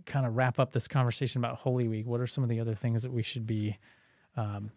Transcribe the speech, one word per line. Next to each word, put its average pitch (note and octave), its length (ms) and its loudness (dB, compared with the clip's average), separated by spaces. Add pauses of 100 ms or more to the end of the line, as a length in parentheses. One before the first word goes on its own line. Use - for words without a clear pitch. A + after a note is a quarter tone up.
kinda C3 240 2
wrap B2 300 2
up C3 120 4
this - 160 0
conversation B2+ 540 2
about A#2 160 -2
Holy B2+ 320 0
Week? A2 160 -2
What A#2+ 160 0
are B2 60 -2
some C3+ 160 -2
of A#2+ 60 2
the A2+ 120 2
other A2+ 140 0
things A2+ 280 0
that B2+ 80 -4
we A#2 120 0
should A2+ 220 -6
be, G#2+ 320 -2 (600)
um, G#2 400 -4